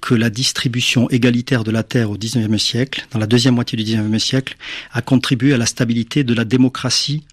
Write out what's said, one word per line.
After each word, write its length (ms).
que 160
la 140
distribution 800
égalitaire 520
de 80
la 140
terre 260
au 60
dix-neuvième 420
siècle, 540
dans 80
la 80
deuxième 260
moitié 220
du 80
dix-neuvième 340
siècle, 380
a 80
contribué 520
à 60
la 80
stabilité 580
de 100
la 100
démocratie 800